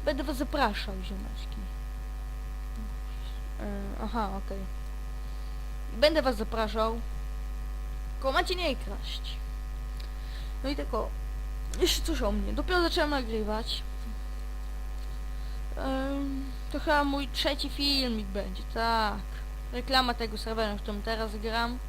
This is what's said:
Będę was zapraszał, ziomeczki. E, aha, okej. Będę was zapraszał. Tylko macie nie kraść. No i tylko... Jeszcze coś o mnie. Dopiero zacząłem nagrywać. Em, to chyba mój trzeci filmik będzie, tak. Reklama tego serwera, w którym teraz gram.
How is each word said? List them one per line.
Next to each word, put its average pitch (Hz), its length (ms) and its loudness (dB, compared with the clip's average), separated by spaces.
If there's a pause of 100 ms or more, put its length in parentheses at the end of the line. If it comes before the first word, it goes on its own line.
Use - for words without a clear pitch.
Będę 285 200 2
was 269 120 0
zapraszał, 247 580 0
ziomeczki. - 600 -4 (2000)
E, 202 220 -4 (200)
aha, 214 280 0 (160)
okej. 196 120 -4 (1400)
Będę 302 260 8
was 247 140 4
zapraszał. 220 640 2 (1120)
Tylko 262 180 2
macie 359 220 4
nie 330 220 2
kraść. - 600 -4 (1300)
No 269 60 0
i 285 60 0
tylko... 254 340 0 (680)
Jeszcze - 220 6
coś 285 200 2
o 208 100 4
mnie. 208 200 2
Dopiero 349 300 4
zacząłem 330 280 4
nagrywać. 220 720 0 (1900)
Em, 269 680 0 (280)
to 294 80 0
chyba 294 240 6
mój 277 240 2
trzeci 285 420 2
filmik 254 560 2
będzie, 190 360 -2 (120)
tak. 220 460 4 (520)
Reklama 247 420 4
tego 220 240 -2
serwera, 220 380 0
w 196 60 -4
którym 208 200 -2
teraz 220 340 0
gram. 233 420 0 (100)